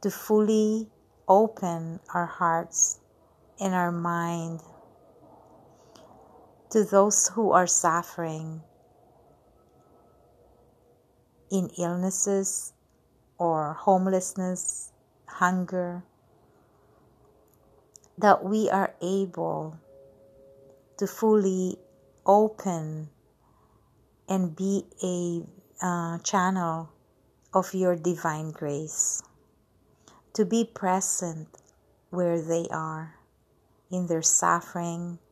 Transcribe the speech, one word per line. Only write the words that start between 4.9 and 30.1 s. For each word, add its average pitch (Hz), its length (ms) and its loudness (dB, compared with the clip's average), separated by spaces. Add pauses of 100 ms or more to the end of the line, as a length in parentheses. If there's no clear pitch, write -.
to 214 140 4
those 196 440 4
who 226 220 0
are 180 160 6
suffering 160 960 -2 (3000)
in 190 280 0
illnesses 185 920 -2 (680)
or 156 340 0
homelessness, 185 1200 0 (340)
hunger, 180 760 -2 (2250)
that 208 260 6
we 208 260 0
are 196 320 0
able 165 720 -4 (1200)
to 202 80 -2
fully 190 680 2 (500)
open 170 840 2 (1200)
and 185 260 0
be 196 300 -2 (180)
a, 175 400 -4 (420)
uh, 170 340 -2
channel 175 720 0 (640)
of 190 220 0
your 180 220 2
divine 160 560 -4
grace, 151 680 -4 (1120)